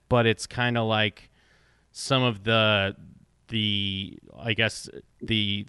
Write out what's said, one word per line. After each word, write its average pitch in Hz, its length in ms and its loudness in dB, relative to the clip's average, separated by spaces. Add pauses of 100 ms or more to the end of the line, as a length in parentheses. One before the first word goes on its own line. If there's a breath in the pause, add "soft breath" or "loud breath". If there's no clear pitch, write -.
But 120 180 4
it's - 200 0
kinda 120 360 -2
like 107 480 0 (600)
some 131 300 0
of 110 220 0
the, 107 520 2 (520)
the, 101 680 -4 (200)
I 110 160 -2
guess, 110 340 0 (340)
the 104 460 -2